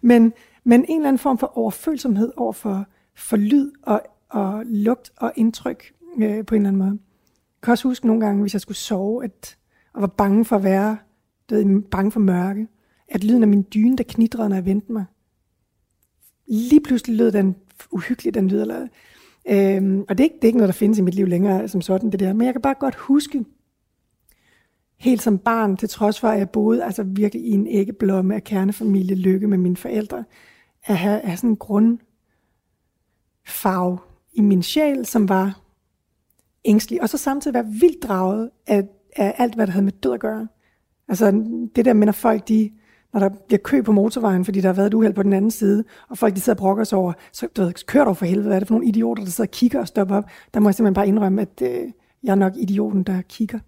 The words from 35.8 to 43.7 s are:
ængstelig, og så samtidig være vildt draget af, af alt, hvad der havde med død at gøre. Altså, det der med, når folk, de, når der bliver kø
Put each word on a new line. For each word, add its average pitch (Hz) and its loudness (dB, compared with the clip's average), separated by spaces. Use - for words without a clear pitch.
ængstelig, 220 2
og 233 0
så 294 -4
samtidig 277 -4
være 240 0
vildt 233 2
draget 208 -2
af, 202 2
af 202 0
alt, 240 0
hvad 220 0
der 190 -4
havde 196 2
med 196 0
død - -4
at 330 -8
gøre. 220 -6
Altså, 208 2
det 240 4
der 247 4
med, 214 6
når 214 2
folk, 220 -2
de, 220 2
når 214 0
der 196 2
bliver 208 2
kø 262 0